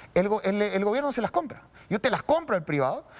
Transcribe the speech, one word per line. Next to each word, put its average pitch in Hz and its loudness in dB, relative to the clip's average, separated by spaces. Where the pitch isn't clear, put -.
el 190 4
go-, 208 0
el, 202 0
el 196 0
gobierno 269 0
se 240 -2
las 202 -2
compra. 330 -4
Yo 208 0
te 254 2
las 190 -2
compro 302 2
al 165 -2
privado 151 0